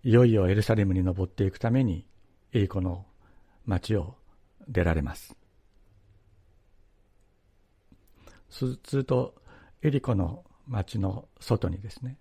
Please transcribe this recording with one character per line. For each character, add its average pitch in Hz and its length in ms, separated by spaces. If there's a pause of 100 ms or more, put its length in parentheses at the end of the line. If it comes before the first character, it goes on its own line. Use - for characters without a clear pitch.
い 123 80
よ 120 140
い 113 80
よ 95 160
エ 98 60
ル 107 60
サ 101 140
レ 101 80
ム 95 100
に 92 100
登 92 260
っ - 20
て - 140
い 95 60
く - 60
た 117 120
め 127 160
に、 90 200 (460)
エ 120 80
リ 98 80
コ 95 140
の 95 240 (600)
町 104 300
を 87 200 (520)
出 104 160
ら 82 100
れ 78 80
ま 69 140
す。 - 180 (3250)
す-、 127 340
す - 140
る 135 80
と、 127 300 (460)
エ 151 80
リ 139 120
コ 123 120
の 98 300 (240)
町 110 320
の 95 300 (100)
外 - 300
に 85 100
で 101 120
す - 120
ね 127 180